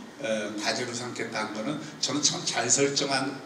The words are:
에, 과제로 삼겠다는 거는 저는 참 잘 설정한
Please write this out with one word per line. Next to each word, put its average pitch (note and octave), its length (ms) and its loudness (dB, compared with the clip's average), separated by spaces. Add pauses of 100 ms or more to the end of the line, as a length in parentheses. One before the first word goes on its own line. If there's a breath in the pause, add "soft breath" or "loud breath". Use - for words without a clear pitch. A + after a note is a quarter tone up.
(220)
에, G#2+ 400 0
과제로 A#2 320 0
삼겠다는 A#2 600 -4
거는 C3 260 -2 (200 loud breath)
저는 - 220 0
참 - 240 2
잘 A#2+ 240 2
설정한 C#3 760 4